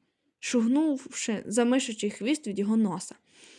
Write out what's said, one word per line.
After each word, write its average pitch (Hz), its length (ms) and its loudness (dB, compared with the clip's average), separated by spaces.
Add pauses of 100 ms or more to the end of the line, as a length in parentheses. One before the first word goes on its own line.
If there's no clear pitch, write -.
(400)
шугнувши 254 1080 0
за 233 200 2
мишачий 240 440 0
хвіст 233 380 -2
від 202 120 -4
його 208 180 2
носа. 190 380 0 (440)